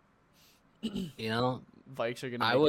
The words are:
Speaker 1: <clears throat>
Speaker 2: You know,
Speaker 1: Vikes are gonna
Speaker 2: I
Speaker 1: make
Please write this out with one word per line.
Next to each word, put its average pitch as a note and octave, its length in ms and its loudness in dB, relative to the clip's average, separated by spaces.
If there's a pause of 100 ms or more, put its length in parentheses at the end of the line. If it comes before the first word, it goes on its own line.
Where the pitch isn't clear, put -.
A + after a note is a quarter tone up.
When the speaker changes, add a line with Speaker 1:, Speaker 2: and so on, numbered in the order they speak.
(840)
Speaker 1:
<clears throat> - 0 -
Speaker 2:
You F#3 480 -6
know, B2 320 0 (340)
Speaker 1:
Vikes A#2+ 260 -4
are C3 80 -6
gonna A#2+ 140 -2
Speaker 2:
I A#2 120 4
Speaker 1:
make D3 120 6